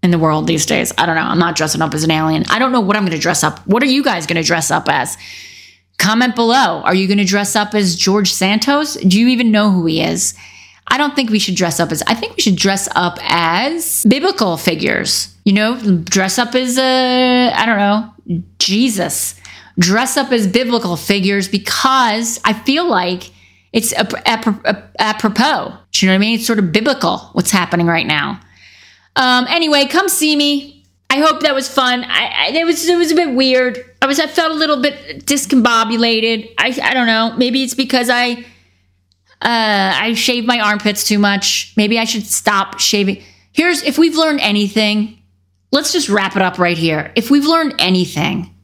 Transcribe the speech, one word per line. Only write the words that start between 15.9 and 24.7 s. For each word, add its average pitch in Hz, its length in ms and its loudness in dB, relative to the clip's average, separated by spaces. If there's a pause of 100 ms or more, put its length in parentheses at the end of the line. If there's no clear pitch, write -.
dress 190 340 0
up 240 160 -2
as, 254 240 0
uh, 254 760 2
I 220 100 2
don't 220 140 2
know, 202 640 -2 (160)
Jesus. 208 840 -2 (380)
Dress 208 380 2
up 254 140 0
as 226 140 2
biblical 226 520 0
figures 196 500 0
because 233 1000 0
I 226 80 4
feel 277 340 0
like 180 440 -2 (420)
it's 226 200 0
ap-, - 200 -2 (140)
ap-, 226 400 -2
ap-, - 320 -6